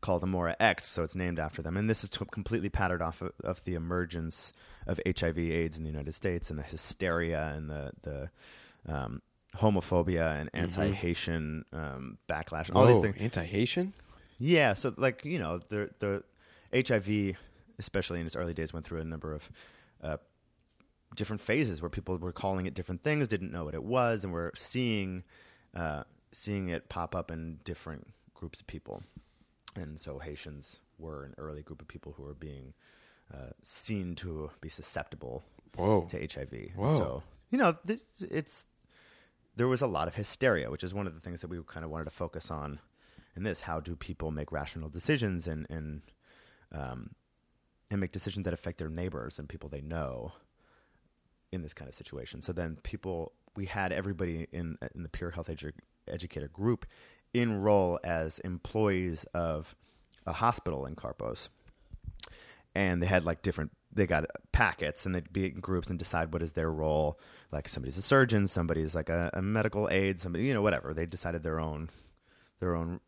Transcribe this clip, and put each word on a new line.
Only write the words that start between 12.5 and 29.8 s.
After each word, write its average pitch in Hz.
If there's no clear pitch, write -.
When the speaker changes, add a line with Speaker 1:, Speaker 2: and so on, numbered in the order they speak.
Speaker 1:
all 127
these 120
Speaker 2:
Whoa, 98
Speaker 1:
things. 101
Speaker 2:
anti-Haitian? 107
Speaker 1:
Yeah, 143
so, 120
like, 127
you 160
know, 87
the, 104
the 101
H 131
I 117
V, 101
especially 90
in 82
its 80
early 85
days, 82
went 82
through 82
a 80
number 80
of, -
uh, 76
different 104
phases 110
where 85
people 92
were 87
calling 95
it 95
different 90
things, 151
didn't 95
know 82
what 76
it 71
was, 117
and 95
were 85
seeing, 101
uh, 76
seeing 98
it 82
pop 85
up 87
in 80
different 80
groups -
of -
people. 52
And 80